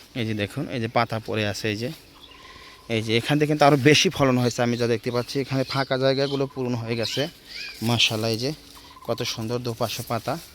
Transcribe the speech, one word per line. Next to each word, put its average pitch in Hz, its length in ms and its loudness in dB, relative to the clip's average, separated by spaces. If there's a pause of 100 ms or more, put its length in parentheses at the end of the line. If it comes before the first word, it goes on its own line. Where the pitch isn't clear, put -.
(140)
এই 117 120 -2
যে 110 80 -2
দেখুন, 107 340 -4
এই 127 120 -6
যে 113 80 -2
পাতা 113 380 0
পড়ে 107 200 -2
আছে, 104 220 -4
এই 104 80 -2
যে, 120 140 -6 (960)
এই 113 140 0
যে 110 140 0
এখান 147 220 2
থেকে 151 80 2
কিন্তু 147 180 4
আরও 143 120 8
বেশি 143 320 6
ফলন 131 300 2
হয়েছে। 123 240 2
আমি 120 140 2
যা 120 100 0
দেখতে 117 240 0
পাচ্ছি, 123 300 -2
এখানে 135 240 -2
ফাঁকা 135 340 -2
জায়গাগুলো 135 480 2
পূরণ 123 280 -4
হয়ে 117 220 -4
গেছে। 120 320 -2 (540)
মাশাআল্লাহ, 113 480 2
এই 113 60 0
যে 127 160 -4 (520)
কত 117 180 -4
সুন্দর 117 360 -4
দুপাশে 120 500 -4
পাতা। 120 300 -4 (160)